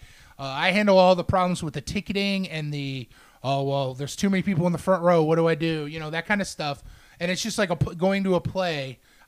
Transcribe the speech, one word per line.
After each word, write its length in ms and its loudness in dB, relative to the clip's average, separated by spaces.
Uh, 60 -12
I 280 0
handle 260 4
all 180 8
the 100 -4
problems 360 2
with 120 -6
the 80 -6
ticketing 680 -4
and 260 -6
the, 360 -6
"Oh, 200 0
well, 300 -2
there's 220 -10
too 140 0
many 120 2
people 260 0
in 40 2
the 60 -2
front 260 0
row. 180 6
What 140 4
do 140 2
I 60 2
do?" 320 -2
You 120 -10
know, 120 -8
that 160 -6
kind 120 0
of 80 -2
stuff. 340 -8
And 100 -4
it's 140 -4
just 140 -4
like 120 0
a 60 0
p-, 200 -2
going 280 0
to 120 2
a 60 2
play. 580 -4